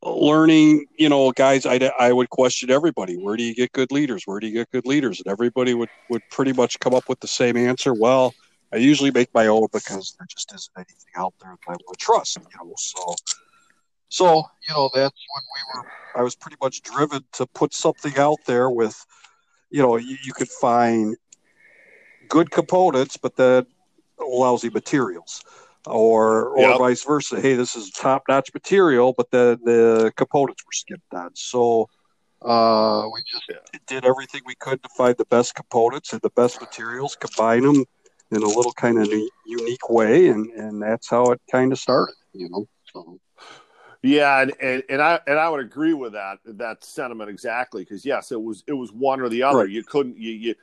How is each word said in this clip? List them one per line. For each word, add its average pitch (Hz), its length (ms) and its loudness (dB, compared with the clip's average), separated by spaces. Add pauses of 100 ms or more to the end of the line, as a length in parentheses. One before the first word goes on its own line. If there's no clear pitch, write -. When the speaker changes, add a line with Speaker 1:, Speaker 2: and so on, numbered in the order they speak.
Speaker 1:
learning, 156 800 4 (120)
you 156 120 4
know, 139 220 4
guys, 135 340 2
I, 131 340 2
I 123 140 6
would 123 160 2
question 127 400 0
everybody, 127 480 0
"Where 101 180 -4
do 117 80 -4
you 117 120 -6
get 123 160 -2
good 131 200 -4
leaders? 135 340 -2
Where 98 140 -8
do 110 80 -8
you 107 60 -8
get 113 160 -6
good 123 160 -6
leaders?" 131 340 -2
And 95 120 -8
everybody 123 420 -2
would, 117 160 -2 (200)
would 120 200 -4
pretty 135 240 -2
much 123 260 0
come 127 140 0
up 127 160 0
with 127 100 -6
the - 80 -14
same 120 300 0
answer. 123 380 0
"Well, 123 400 2 (360)
I 113 60 -4
usually 139 340 4
make 123 220 0
my 113 140 4
own 107 260 4
because 98 460 -8
there - 100 -20
just - 240 -16
isn't - 240 -18
anything - 380 -20
out - 260 -6
there 180 140 -20 (100)
that 85 80 -12
I - 100 -8
wanna - 140 -18
trust," - 400 0
you - 60 -20 (200)
know, 175 140 -20
so, - 380 -10 (960)
so, 160 340 4 (260)
you 156 60 -8
know, 135 180 0
that's 135 220 0 (180)
when 135 100 -12 (120)
we 127 260 -14
were, - 100 -20 (240)
I 127 60 -2
was 123 140 -4
pretty - 260 -20
much - 220 -6
driven 143 500 -4
to 127 140 -6
put - 260 -4
something 151 440 -4
out 147 280 2
there 123 240 0
with, 117 340 -4 (680)
you 143 100 0
know, 117 160 4
you, 127 260 -12
you 131 80 -12
could - 180 -8
find 117 680 0 (1120)
good 165 220 2
components, 165 680 0
but - 180 -6
then 127 300 4 (540)
lousy 123 500 0
materials. 107 760 -4 (460)
Or, 110 600 4
or 135 220 4
Speaker 2:
Yep. 123 80 4
Speaker 1:
vice 127 260 2
versa. 143 340 -2
"Hey, 135 160 2
this 123 220 -2
is 101 140 -14
top-notch 135 640 -2
material, 131 600 2
but - 160 -4
the, 120 320 4
the 113 540 4
components 135 480 0
were - 80 -16
skimped - 400 -14
on." - 200 -12
So, 117 540 0 (540)
uh, 110 720 2
we 107 120 -14
just - 220 -14
Speaker 2:
Yeah. - 400 -18
Speaker 1:
did 131 160 -8
everything 131 420 -2
we 127 100 -16
could 131 280 -8
to - 140 -20
find 123 180 2
the - 120 -2
best 120 280 0
components 120 560 -2
and 110 100 -10
the 104 100 -2
best 120 280 0
materials, 120 560 -12
combine 113 500 0
'em 143 200 4 (460)
in 107 120 0
a 107 60 0
little 120 240 0
kinda 117 340 0
u-, 107 220 -4 (160)
unique 117 440 -8
way, 117 380 6
and, 113 280 0
and 107 280 -10
that's 110 260 -4
how 120 220 2
it 120 80 0 (100)
kinda 131 280 0
started, - 380 -2 (180)
you 90 160 -14
know, 101 180 -8 (240)
so. 87 260 -20 (840)
Speaker 2:
Yeah, 139 400 4
and, 135 200 -2
and, 131 280 -4
and 135 120 -2
I, 160 240 2
and 143 140 0
I 165 100 0
would 147 120 -4
agree 147 320 -2
with 127 200 -8
that, 98 300 -12
that 113 400 -14
sentiment 117 460 -12
exactly, 113 560 -10
'cause 101 200 -16
yes, 127 280 -6
it 110 80 -6
was, 110 260 -12
it 147 60 -6
was 123 180 -8
one 135 300 -2
or 123 80 -4
the 117 140 -2
other. 135 160 4
Speaker 1:
Right. 98 100 0
Speaker 2:
You 110 140 -8
couldn't, 131 340 -4
you, 113 160 -12
you, 110 300 -6